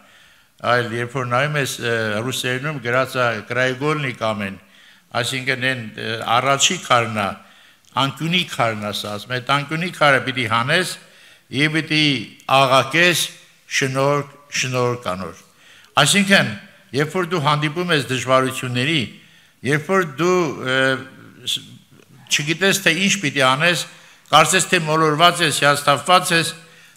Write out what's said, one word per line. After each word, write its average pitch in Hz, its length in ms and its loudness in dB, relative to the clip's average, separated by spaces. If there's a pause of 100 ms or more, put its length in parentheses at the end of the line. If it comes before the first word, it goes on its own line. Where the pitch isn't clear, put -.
(600)
այլ 117 300 0
երբ 120 240 -6
որ 127 140 -4
նայում 135 280 0
ես, 135 200 -4
ը, 120 160 -4 (240)
ռուսերենում 127 640 -4
գրած 120 340 -2
է 123 140 0 (140)
"Կրայգոլնիկ" 131 840 -2
ամեն, 101 340 -4 (520)
այսինքն 127 540 -4
են, 123 220 -4
ը, 113 240 -10 (160)
առաջի 131 520 2
քարն 117 380 2
է, 101 120 0 (640)
անկյունի 151 500 -2
քարն 113 380 -2
է, 104 80 -4
ասած, 104 340 -8
"Մեր 123 220 -8
անկյունի 156 440 -2
քարը 143 300 4
պիտի 123 260 -4
հանես 127 500 0 (520)
և 151 240 -2
պիտի 156 320 0 (420)
աղաղես 135 760 4 (460)
շնորհք, 139 680 -2 (120)
շնորհք 123 600 -2
անոր"։ 90 320 -8 (560)
Այսինքն, 175 540 4 (380)
երբ 151 280 -2
որ 180 100 0
դու 170 140 -2
հանդիպում 151 500 0
ես 147 160 2
դժվարությունների, 127 920 0 (600)
երբ 147 280 0
որ 190 200 2
դու, 165 260 0 (220)
ը, 127 180 -2 (640)
ս-, - 240 -6 (600)
չգիտես, 165 540 0
թե 165 140 2
ինչ 196 220 0
պիտի 139 280 0
անես, 151 400 2 (460)
կարծես 160 380 4
թե 180 120 2
մոլորված 160 640 2
ես, 151 180 0
հիասթափված 147 720 2
ես, 165 200 0 (440)